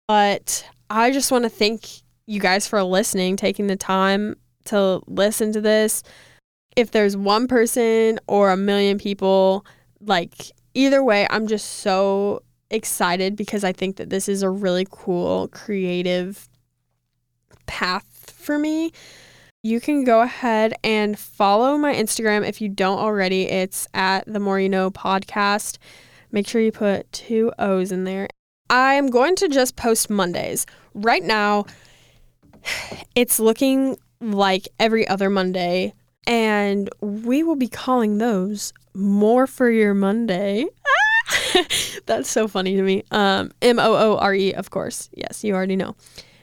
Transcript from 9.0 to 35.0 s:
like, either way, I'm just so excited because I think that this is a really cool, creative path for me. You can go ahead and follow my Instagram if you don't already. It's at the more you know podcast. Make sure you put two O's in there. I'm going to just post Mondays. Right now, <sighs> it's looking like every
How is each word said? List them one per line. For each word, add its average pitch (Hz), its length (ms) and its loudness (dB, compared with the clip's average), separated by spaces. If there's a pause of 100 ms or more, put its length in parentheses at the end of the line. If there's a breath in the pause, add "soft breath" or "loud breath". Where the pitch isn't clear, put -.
like, 190 340 -2 (400)
either 269 280 4
way, 202 280 4
I'm 220 160 -2
just 214 320 -6
so 196 640 0 (280)
excited 190 640 -2
because 208 280 -4
I 185 80 -2
think 190 240 -6
that - 140 -12
this 190 180 -4
is 196 140 -2
a 190 80 0
really 190 400 -2
cool, 180 580 -2
creative 180 1000 -4 (1160)
path - 680 -8
for 294 220 -4
me. 311 340 -2 (720 loud breath)
You 226 180 -2
can 285 240 0
go 226 160 6
ahead 226 540 0 (100)
and 214 340 0
follow 226 600 2
my 294 160 0
Instagram 214 520 0
if - 140 -6
you 214 80 -4
don't 196 300 0
already. 190 460 0
It's 190 500 -4
at 190 320 0
the 214 140 -6
more 196 200 0
you 190 80 0
know 190 220 0
podcast. 202 880 -4 (520 loud breath)
Make 202 160 -2
sure 233 140 0
you 220 120 2
put 202 400 -2
two 226 460 -2
O's 190 320 0
in 185 140 -4
there. 190 240 -6 (400)
I'm 269 400 4
going 262 280 4
to 392 120 0
just 269 280 0
post 226 340 0
Mondays. 180 560 -2 (280 loud breath)
Right 226 280 0
now, 208 440 0 (1080 loud breath)
<sighs> - 400 -14
it's 240 260 0
looking 269 560 2 (240)
like 196 480 0 (100)
every 220 280 2